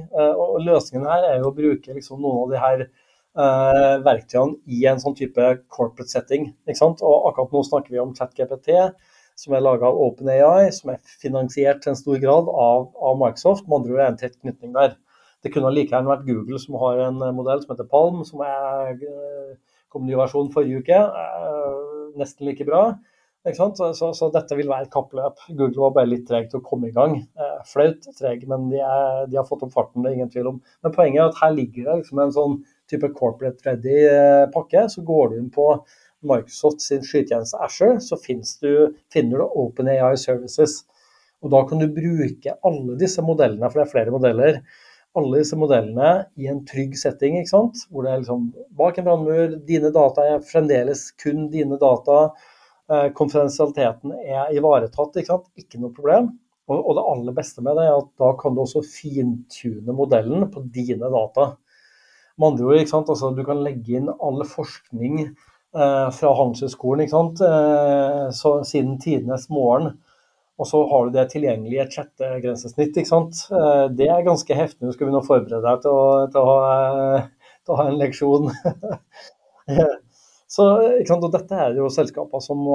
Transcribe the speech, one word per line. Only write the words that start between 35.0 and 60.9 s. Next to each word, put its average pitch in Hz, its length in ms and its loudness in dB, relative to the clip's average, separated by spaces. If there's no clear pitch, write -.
går 151 300 2
du - 80 -6
inn 123 100 -10
på 147 140 2
Microsoft 147 560 -2
sin 135 240 -4
skytjeneste - 560 -2
Azure, 214 400 0
så 170 160 -8
finnes 117 380 -10
du, 147 320 4
finner 131 320 0
du - 160 -4
Open 127 320 -2
A 131 140 2
I 135 100 2
Services. 131 600 -2
Og 139 80 -2
da 135 160 8
kan 156 160 0
du 151 80 0
bruke 156 720 -4
alle 135 320 -2
disse 185 320 -2
modellene, 123 400 0
for 147 140 0
det - 20 2
er 147 80 -12
flere 117 240 0
modeller, 127 460 2
alle 143 240 0
disse 151 160 -8
modellene 143 640 2
i 135 100 -8
en 139 160 -8
trygg 135 320 -8
setting, 143 400 -2
ikke 170 140 -8
sant? 220 400 2
Hvor 131 160 -6
det 131 60 -2
er, 131 100 -4
liksom, 120 240 -4
bak 170 240 2
en 180 80 -4
brannmur, 160 600 0
dine 151 260 2
data 147 380 4
er 147 160 -2
fremdeles 143 600 0
kun 151 320 -4
dine 139 260 -4
data, 143 540 4
eh, 143 240 2
konfidensialiteten 143 960 0
er 139 340 -4
ivaretatt, 143 560 2
ikke 170 160 -4
sant? 180 160 -2
Ikke - 180 -20
noe 120 160 -10
problem. 185 380 2
Og, 147 140 -2
og 143 180 0
det 127 140 -2
aller 123 240 -6
beste 139 260 -8
med 147 160 0
det 165 80 2
er 151 140 4
at 143 180 -8
da 131 220 4
kan 131 160 -2
du 131 80 0
også 147 180 -4
fintune 123 1120 -6
modellen 135 560 0
på 135 140 -14
dine 123 380 -4